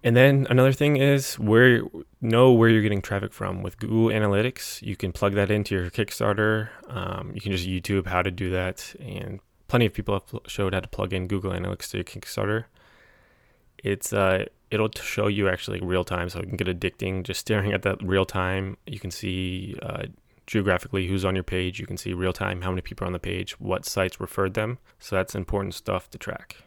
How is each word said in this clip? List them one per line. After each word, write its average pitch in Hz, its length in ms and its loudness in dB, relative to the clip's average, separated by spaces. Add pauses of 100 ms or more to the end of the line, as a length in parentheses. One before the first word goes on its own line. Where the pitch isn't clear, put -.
And 120 120 4
then 135 360 6
another 127 220 6
thing 147 240 2
is 139 420 2
where, 113 420 8 (400)
know 120 300 8
where 113 180 8
you're 110 140 6
getting 104 180 0
traffic 101 320 -4
from. 92 300 -6
With 98 160 -10
Google 110 300 2
Analytics, 107 760 0
you 101 120 -6
can 92 160 -4
plug 98 220 0
that 101 160 4
into 104 240 2
your 87 160 0
Kickstarter. 107 800 0 (200)
Um, 95 440 -8
you - 80 -10
can 98 120 -4
just 90 140 -2
YouTube 92 400 -2
how 90 140 2
to 95 80 0
do 92 220 -4
that, 92 480 -4
and - 400 -10 (300)
plenty - 160 4
of - 80 0
people 104 200 -4
have 98 140 -4
pl-, - 200 -12
showed 95 260 -2
how 95 80 0
to - 60 -14
plug 95 260 -6
in 90 140 -4
Google 95 240 -2
Analytics 92 400 -6
to 101 60 -6
your 95 60 -4
Kickstarter. 104 600 -4 (1200)
It's, 98 300 -2
uh, 95 320 2 (240)
it'll 107 200 0
t-, - 120 -10
show - 240 -2
you 101 240 2
actually 92 300 -4
real 90 240 0
time, 87 260 -4
so 90 100 -10
it 90 100 -8
can 92 60 -6
get 90 120 -2
addicting 92 560 -4
just 92 160 -6
staring 101 340 0
at 95 80 -2
that 95 220 -2
real 95 220 2
time. 95 600 -2
You 101 140 -10
can 92 100 -10
see, 92 720 -6
uh, - 220 -8 (420)
geographically 95 640 0
who's 95 180 0
on 95 100 0
your 92 80 -2
page. 92 360 -4
You - 80 -10
can 92 100 -8
see 95 160 -8
real 90 200 -2
time 95 280 -4
how 92 80 -4
many 90 120 -2
people - 240 -8
are - 20 -4
on 92 60 -4
the 87 60 -6
page, 92 400 -8
what 95 260 -4
sites 92 340 -4
referred 95 340 -4
them. 113 240 -4 (220)
So - 160 -6
that's 92 180 -2
important 98 400 -4
stuff - 380 -6
to - 80 -16
track. - 480 -12